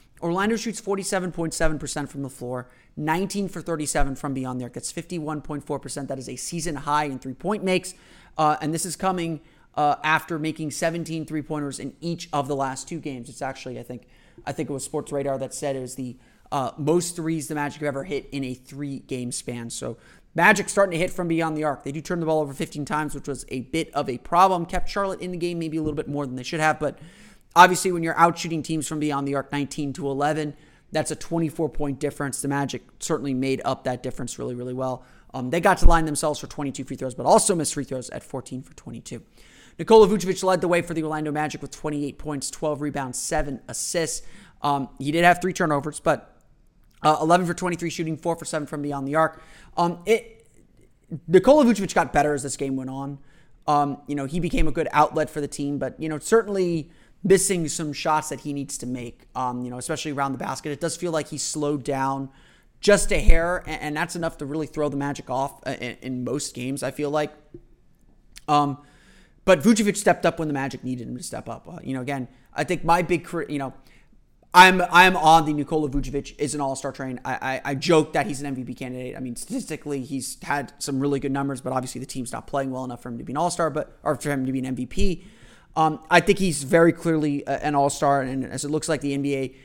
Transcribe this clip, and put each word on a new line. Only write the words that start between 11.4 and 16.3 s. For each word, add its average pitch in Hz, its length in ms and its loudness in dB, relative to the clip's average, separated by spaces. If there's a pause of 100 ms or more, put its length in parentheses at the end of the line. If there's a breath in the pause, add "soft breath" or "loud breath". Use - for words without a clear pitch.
in - 220 -12
each 170 320 -8
of 139 160 -2
the 143 80 -2
last 131 320 -6
two 165 120 -8
games. 127 280 -10
It's 120 140 -14
actually, 135 360 -10
I 120 40 -12
think, 123 260 -14 (380 loud breath)
I 143 60 -6
think 143 180 -6
it - 20 -6
was 135 120 -6
Sports 147 280 -6
Radar 139 240 -2
that 127 160 -8
said 139 240 -4
it 131 40 -6
was 127 160 -10
the, 123 200 -10 (340 soft breath)